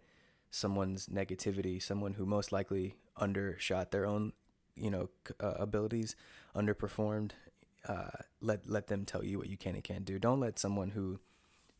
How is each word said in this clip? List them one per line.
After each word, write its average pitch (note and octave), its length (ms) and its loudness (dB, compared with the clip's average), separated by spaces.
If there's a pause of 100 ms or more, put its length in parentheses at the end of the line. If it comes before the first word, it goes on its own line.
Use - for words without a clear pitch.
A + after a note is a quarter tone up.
(520)
someone's F#2+ 560 0
negativity, F#2+ 760 0
someone G2+ 320 0
who G2 120 -2
most G2+ 260 2
likely G2 440 0 (200)
undershot G2 760 0
their G2 140 4
own, G#2 280 2 (420)
you G#2+ 140 -2
know, F#2+ 200 0 (180)
c-, - 120 -10
uh, G2+ 200 2
abilities, G#2+ 560 0 (400)
underperformed, G#2+ 760 2 (560)
uh, F#2+ 220 -4 (320)
let, G#2+ 260 0
let G#2 200 0
them G2+ 180 0
tell - 180 -4
you G2+ 140 -2
what - 120 -4
you G2 80 -4
can F#2 180 -2
and G2+ 80 -4
can't F#2+ 220 -4
do. F#2+ 140 -4
Don't A#2+ 200 4
let A#2+ 200 0
someone G2+ 320 0
who F#2+ 280 -2 (600)